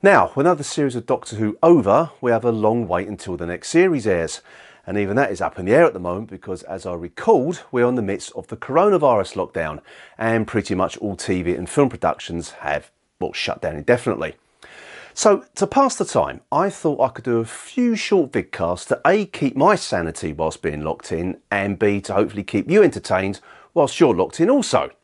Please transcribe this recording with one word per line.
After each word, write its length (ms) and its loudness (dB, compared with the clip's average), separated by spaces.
Now, 320 6
with 100 0
another 160 2
series 360 -2
of 80 -8
Doctor 320 -4
Who 260 -2
over, 560 6
we 120 0
have 120 0
a 80 2
long 340 0
wait 220 -2
until 300 -10
the 80 -8
next 240 -8
series 360 2
airs. 360 -2
And 120 -6
even 180 -2
that 160 2
is 80 -8
up 180 -4
in 60 -10
the 100 2
air 120 6
at 80 2
the 80 -10
moment 280 -6
because, 340 -12
as 220 -12
I 100 -6
recalled, 760 0
we're 160 2
in 80 0
the 60 -2
midst 320 -6
of 140 -12
the 100 -12
coronavirus 760 2
lockdown 440 -6
and 280 0
pretty 300 -2
much 220 -2
all 180 -6
T 280 -4
V 120 -2
and 140 -8
film 180 2
productions 600 -4
have, 320 -6
well, 100 -6
shut 300 -6
down 160 -6
indefinitely. 580 -2
So, 320 2
to 100 -2
pass 300 2
the 80 -4
time, 380 -2
I 180 0
thought 300 -2
I 80 2
could 160 -8
do 160 0
a 60 -2
few 500 -4
short 380 0
vidcasts 540 -4
to 200 -2
A, 200 2
keep 280 -4
my 200 4
sanity 580 -4
whilst 280 -4
being 200 -4
locked 320 -8
in, 240 -4
and 300 -2
B, 220 2
to 140 -6
hopefully 280 0
keep 260 -4
you 140 6
entertained 560 0
whilst 280 2
you're 120 6
locked 280 0
in 80 4
also. 420 0